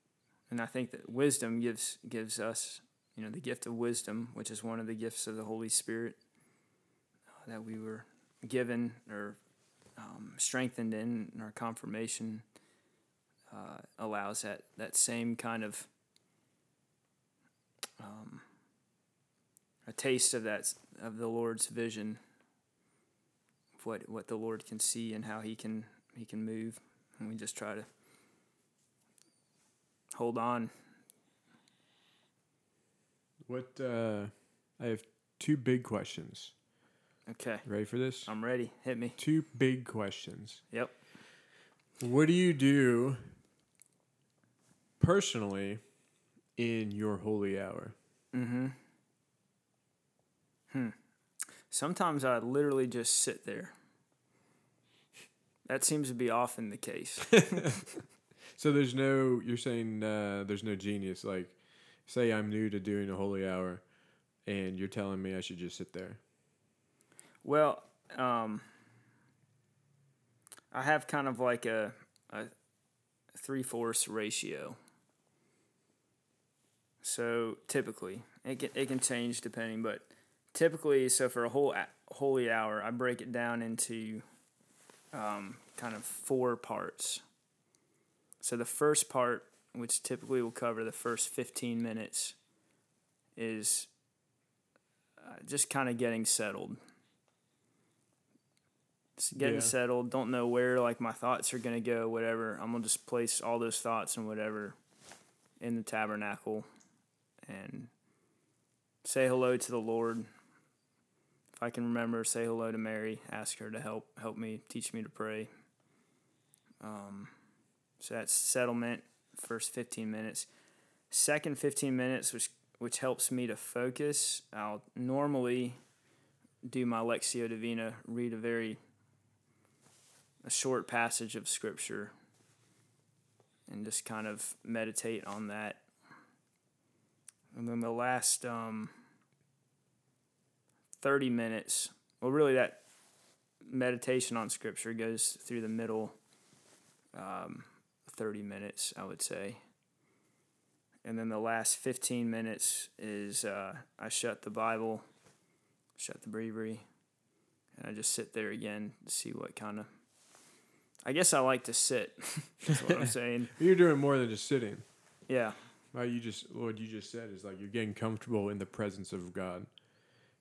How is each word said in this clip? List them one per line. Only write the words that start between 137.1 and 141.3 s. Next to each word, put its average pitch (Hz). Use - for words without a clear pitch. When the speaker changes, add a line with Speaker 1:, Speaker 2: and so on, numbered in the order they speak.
Speaker 1:
And 117
then 117
the 117
last, 123
um, 113
thirty 139
minutes, 113